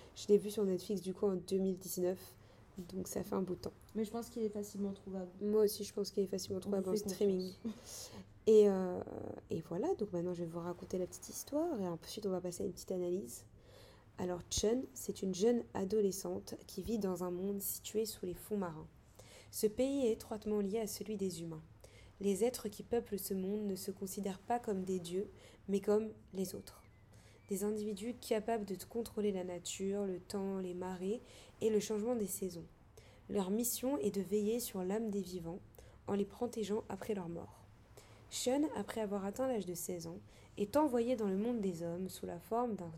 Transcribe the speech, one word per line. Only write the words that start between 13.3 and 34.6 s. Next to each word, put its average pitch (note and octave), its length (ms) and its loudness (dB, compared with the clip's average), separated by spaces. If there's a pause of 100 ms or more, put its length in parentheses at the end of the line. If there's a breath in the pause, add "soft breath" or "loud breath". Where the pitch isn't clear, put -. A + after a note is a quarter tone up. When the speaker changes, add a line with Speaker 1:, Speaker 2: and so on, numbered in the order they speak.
Speaker 1:
Alors F3+ 240 -2 (100)
Chun, A#3+ 300 4 (120)
c'est - 280 -8
une F#3+ 120 0
jeune A#3 300 4 (100)
adolescente G3 840 0 (120)
qui - 140 -8
vit G3+ 180 0
dans F#3 240 0
un F3+ 80 -2
monde G3 300 -2
situé - 440 -2
sous G#3+ 200 -6
les F3+ 80 -4
fonds G#3 240 -4
marins. E3 280 -4 (640 loud breath)
Ce - 160 0
pays C4 420 2
est A3 40 6
étroitement G#3+ 480 -2
lié G3+ 200 2
à A3 80 -2
celui G#3 280 -6
des F#3+ 260 -2
humains. E3 200 -8 (580 loud breath)
Les G3 240 2
êtres B3 240 2
qui G#3 160 -10
peuplent A#3 340 -2
ce F#3+ 160 -4
monde G3 320 0
ne F#3+ 120 0
se F#3+ 140 -6
considèrent F#3+ 500 -6
pas A#3+ 180 0
comme G3 240 -2
des F#3 160 0
dieux, F3 300 -2 (400 loud breath)
mais G3 100 4
comme G#3+ 300 4 (240)
les F#3 200 -2
autres. - 300 -14 (640 loud breath)
Des G3 160 -2
individus G#3+ 560 -2
capables A3 460 0
de G3 180 -4
contrôler G#3+ 480 -2
la F#3 140 -2
nature, F#3+ 600 -2
le F3+ 140 -2
temps, G3 400 -4
les F3+ 140 -4
marées F#3 480 -4 (400 loud breath)
et A3 80 4
le G#3+ 100 6
changement G#3+ 380 0
des G#3 100 0
saisons. F3 380 -4 (640 loud breath)
Leur F#3+ 220 2
mission B3 480 0
est G3+ 140 2
de G3 80 0
veiller G#3 380 2
sur G3 240 -4